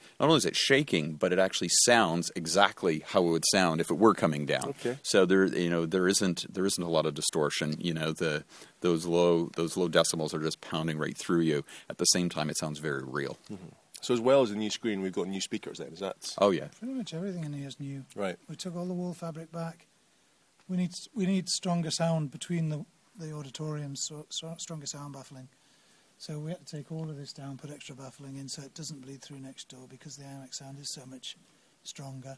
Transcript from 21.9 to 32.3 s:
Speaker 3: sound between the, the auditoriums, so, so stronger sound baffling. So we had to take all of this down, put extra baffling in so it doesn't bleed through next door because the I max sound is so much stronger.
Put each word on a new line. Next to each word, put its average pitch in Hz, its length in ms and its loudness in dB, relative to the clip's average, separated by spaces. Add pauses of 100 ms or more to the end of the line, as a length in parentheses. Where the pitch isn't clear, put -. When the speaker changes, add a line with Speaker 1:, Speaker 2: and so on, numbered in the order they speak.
Speaker 3:
sound 160 400 2
between 165 400 -2
the, 151 140 -4 (320)
the 156 160 -10
auditoriums, 147 760 -6
so, 151 220 -14
so 165 280 -10
stronger 151 280 -10
sound 143 260 -10
baffling. 131 360 -16 (680)
So 151 220 -10
we 156 120 -6
had 175 160 -10
to - 100 -12
take 147 160 -10
all 160 160 -6
of 151 80 -8
this 143 160 -12
down, 139 240 -12
put 143 140 -12
extra 143 240 -14
baffling 135 420 -14
in 139 120 -10
so 147 120 -10
it 135 140 -14
doesn't 151 260 -12
bleed 135 220 -16
through 139 180 -14
next 135 300 -16
door 127 180 -18
because 131 280 -18
the 139 100 -16
I 139 120 -14
max 131 200 -14
sound 139 200 -14
is 143 140 -10
so 131 140 -14
much 131 280 -14 (480)
stronger. 135 560 -12